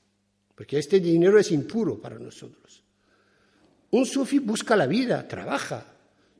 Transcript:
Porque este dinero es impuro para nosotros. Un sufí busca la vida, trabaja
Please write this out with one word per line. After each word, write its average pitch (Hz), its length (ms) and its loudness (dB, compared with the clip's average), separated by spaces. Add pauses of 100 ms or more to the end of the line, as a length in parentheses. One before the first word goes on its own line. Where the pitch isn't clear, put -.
(540)
Porque 123 240 -8
este 151 220 2
dinero 175 400 6
es 190 120 2
impuro 151 500 -2
para 113 180 -16
nosotros. - 640 -20 (1080)
Un 247 140 4
sufí 277 340 -2
busca 220 360 -2
la 160 120 2
vida, 185 380 -2
trabaja - 600 -8 (540)